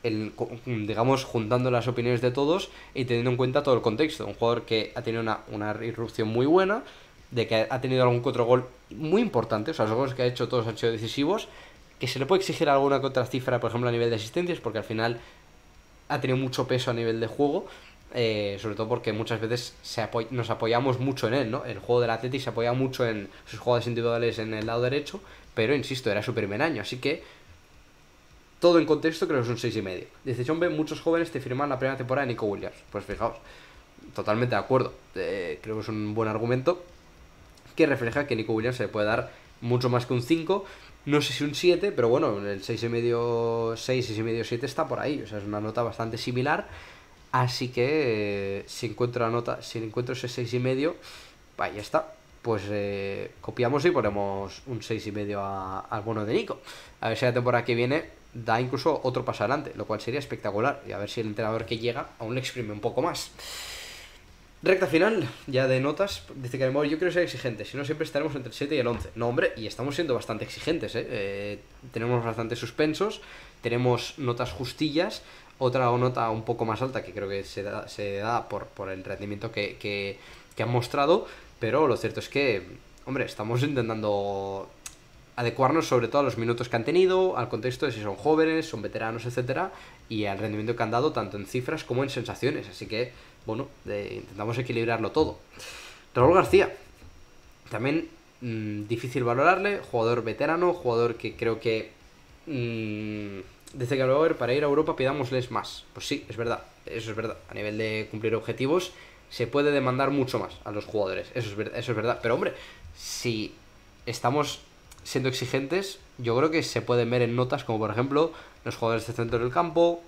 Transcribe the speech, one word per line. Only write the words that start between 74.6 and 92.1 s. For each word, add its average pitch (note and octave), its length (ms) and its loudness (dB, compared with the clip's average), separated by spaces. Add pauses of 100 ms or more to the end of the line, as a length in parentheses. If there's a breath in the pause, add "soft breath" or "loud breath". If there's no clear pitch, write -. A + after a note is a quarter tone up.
otra B2+ 260 2 (120)
nota B2 340 2
un A2+ 120 -2
poco A#2 220 0
más A2+ 180 0
alta B2+ 220 -4
que F#2 80 -12
creo G2 160 -4
que G2 160 -4
se - 180 -8
da, G#2 240 -6
se G2+ 300 -6
da A2 320 -2
por, - 180 -6
por G2 220 -10
el F#2 160 -8
rendimiento G2+ 480 -8
que, G#2 240 -4
que, G2+ 420 -6 (380 loud breath)
que A2 80 -2
han A#2+ 60 0
mostrado, C#3+ 580 2 (320 loud breath)
pero C3 260 2
lo C#3+ 100 4
cierto - 220 -4
es - 100 -10
que, A#2+ 380 0 (400)
hombre, C3 200 -2
estamos A#2+ 360 -2
intentando G2+ 1080 0 (720)
adecuarnos C3 480 2
sobre A#2 220 4
todo C#3+ 140 4
a - 20 4
los B2 120 0
minutos A#2+ 320 0
que - 60 -2
han A2+ 100 0
tenido, F#3 540 4
al C#3+ 100 -2
contexto B2 380 -2
de B2 60 0
si A2 100 -6
son G2+ 140 -2
jóvenes, D#3+ 500 4
son - 160 -8
veteranos, A2+ 420 -4
etcétera, C3 460 -2 (380 loud breath)
y G#2+ 160 0
al G2 140 -2
rendimiento G#2+ 360 -2
que A#2+ 80 -2
han G#2+ 80 0
dado B2 220 2
tanto G#2 240 -4
en G2 100 -8
cifras B2 380 -4
como B2 180 0
en C3+ 80 -2